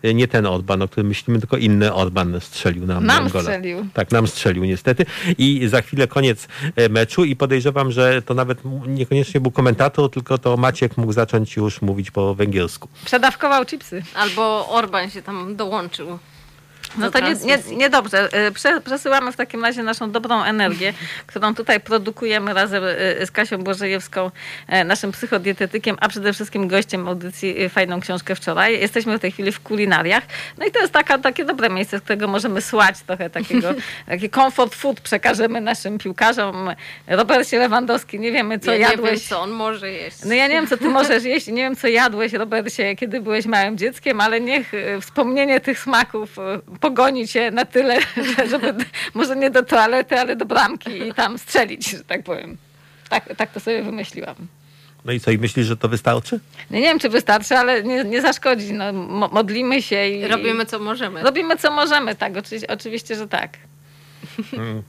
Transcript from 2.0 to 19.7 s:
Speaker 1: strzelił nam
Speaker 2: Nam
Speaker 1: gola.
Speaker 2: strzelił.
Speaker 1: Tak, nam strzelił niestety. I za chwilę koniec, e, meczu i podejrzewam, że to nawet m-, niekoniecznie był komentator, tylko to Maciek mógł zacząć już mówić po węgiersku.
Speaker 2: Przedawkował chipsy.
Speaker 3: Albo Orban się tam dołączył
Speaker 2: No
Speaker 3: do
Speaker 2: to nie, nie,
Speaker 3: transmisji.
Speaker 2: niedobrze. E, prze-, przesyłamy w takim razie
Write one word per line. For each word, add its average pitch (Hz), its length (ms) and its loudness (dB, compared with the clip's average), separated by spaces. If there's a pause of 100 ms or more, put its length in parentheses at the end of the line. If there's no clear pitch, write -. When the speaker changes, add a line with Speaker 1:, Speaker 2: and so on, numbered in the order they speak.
Speaker 1:
strzelił 90 440 -2
nam 90 200 0
Speaker 2:
Nam 254 240 4
Speaker 1:
gola. 180 140 -2
Speaker 2:
strzelił. 185 500 -4
Speaker 1:
Tak, 101 180 -2
nam 113 160 4
strzelił 90 380 0
niestety. 113 400 2 (320)
I 135 300 4
za 117 140 4
chwilę 139 260 0
koniec, 131 400 2 (280)
e, 117 140 6
meczu 113 360 4
i 139 100 0
podejrzewam, 135 560 2
że 127 300 4
to 123 120 -4
nawet 127 320 -2
m-, 131 160 -6 (140)
niekoniecznie 135 460 0
był 127 100 2
komentator, 139 600 4
tylko 131 260 -2
to 123 200 2
Maciek 123 400 2
mógł 113 160 0
zacząć 110 420 0
już 107 260 -2
mówić 98 300 -2
po 98 240 0
węgiersku. 98 540 -2 (160)
Speaker 2:
Przedawkował 262 600 2
chipsy. 190 380 -10 (120)
Speaker 3:
Albo 208 540 0
Orban 196 400 0
się 196 120 -14
tam 190 340 -8
dołączył 175 640 -6 (800)
Speaker 2:
No 214 80 -2
Speaker 3:
do 233 60 -6
Speaker 2:
to 254 80 2
nie, 262 100 0
nie, 311 60 0
Speaker 3:
transmisji. 233 420 -2
Speaker 2:
niedobrze. 240 560 2
E, 208 180 2
prze-, 294 300 0
przesyłamy 269 500 0
w - 40 -14
takim 240 300 -6
razie 240 180 -2